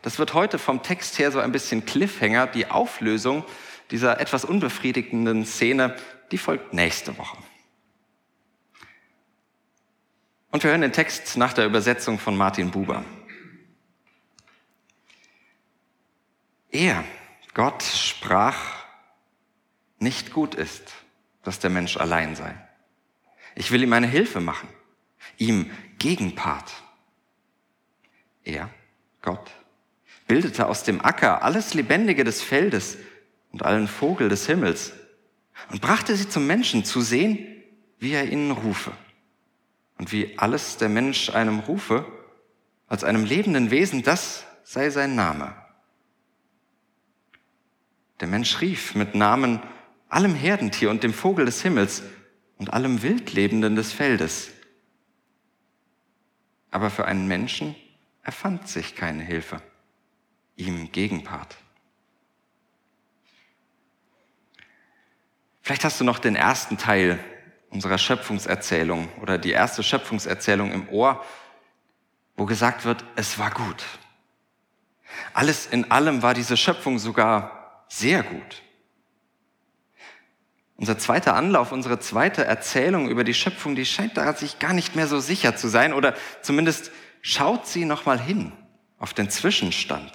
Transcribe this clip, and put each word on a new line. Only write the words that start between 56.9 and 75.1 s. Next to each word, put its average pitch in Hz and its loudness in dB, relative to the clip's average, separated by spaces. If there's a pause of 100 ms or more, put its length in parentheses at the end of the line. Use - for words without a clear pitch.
einen 95 0
Menschen 123 -4 (460)
erfand - -6
sich - -10
keine 78 -6
Hilfe, 82 -6 (960)
ihm 87 -8
Gegenpart. 90 -6 (4000)
Vielleicht 139 -4
hast - 0
du 127 2
noch 123 2
den 110 2
ersten 104 0
Teil 95 2 (520)
unserer 95 -2
Schöpfungserzählung 87 0 (120)
oder 95 0
die 87 -2
erste - 2
Schöpfungserzählung 101 0
im 95 -6
Ohr, 120 2 (1120)
wo 101 -2
gesagt 113 2
wird, 117 0 (100)
es 110 -4
war 107 -2
gut. - -6 (1500)